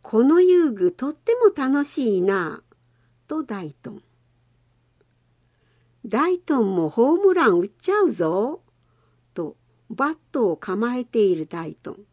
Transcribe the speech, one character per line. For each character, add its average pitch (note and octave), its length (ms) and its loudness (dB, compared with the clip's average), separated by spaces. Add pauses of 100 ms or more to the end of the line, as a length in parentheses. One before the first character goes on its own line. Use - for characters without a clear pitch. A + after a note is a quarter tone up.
「こ A3+ 220 0
の D#4 180 4
遊 F4+ 300 4
具 F3+ 220 -2
と B3+ 160 -8
っ D4 40 -8
て A4+ 220 -2
も A#4+ 180 4
楽 C#4 340 -2
し A3+ 320 -2
い F3+ 40 0
な。」 F3+ 400 -2 (640)
と D#4 160 -8
大 F#3+ 400 -10
東。 A3+ 180 -16 (2000)
「大 C#4 260 0
東 D4+ 300 -2
も F3+ 280 0
ホ C4 240 2
ー - 20 0
ム F#4+ 160 4
ラ E4 160 2
ン F3 120 4
打 F#3 60 -2
っ - 120 -10
ち - 100 -6
ゃ G#4 140 2
う E4+ 80 2
ぞ。」 F#3+ 500 -2 (720)
と E3 240 -10 (320)
バ C4 220 -4
ッ D#4+ 80 -8 (140)
ト A3 200 0
を D3+ 60 -6
構 A3 360 -4
え B3 120 -6
て A#3 140 -2
い G3 140 4
る D#3+ 120 -8
大 D#3+ 360 -12
東。 - 160 -16 (140)